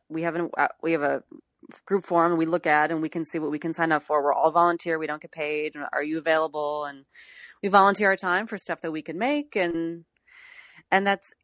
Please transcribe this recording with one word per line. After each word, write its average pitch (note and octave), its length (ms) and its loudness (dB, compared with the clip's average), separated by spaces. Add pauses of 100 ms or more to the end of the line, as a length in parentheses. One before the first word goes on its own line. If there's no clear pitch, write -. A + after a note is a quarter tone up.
we D#3+ 140 -6
have E3 120 -2
an, E3+ 240 -4
uh, C#3+ 80 2 (160)
we D#3+ 80 -2
have D#3+ 120 0
a C#3 200 -2 (640)
group G3 180 0
form E3+ 320 2
we E3 80 2
look E3 220 0
at, D3+ 240 4
and D#3+ 100 -2
we D#3 80 -4
can E3 160 -6
see E3 140 -6
what D3+ 120 -4
we D3 80 -6
can E3 140 -6
sign E3 180 0
up D3+ 120 2
for. D3+ 200 0
We're C#3+ 120 2
all D#3 160 4
volunteer. E3+ 480 2
We D#3 80 -4
don't D3+ 160 -8
get - 100 -20
paid. D3+ 420 -6
And D3 200 -10
are C#3+ 80 -2
you D#3 160 -4
available? D3+ 640 -2
And C#3 220 -14 (560)
we G3+ 80 -2
volunteer G3 400 6
our F#3+ 60 2
time F#3 300 -2
for G#3 120 -10
stuff - 240 -8
that E3 100 -6
we D#3 80 -6
can D#3 160 -10
make. C#4+ 400 -4
And, E3+ 480 -2 (840)
and F#3+ 160 2
that's, G3 260 -2 (120)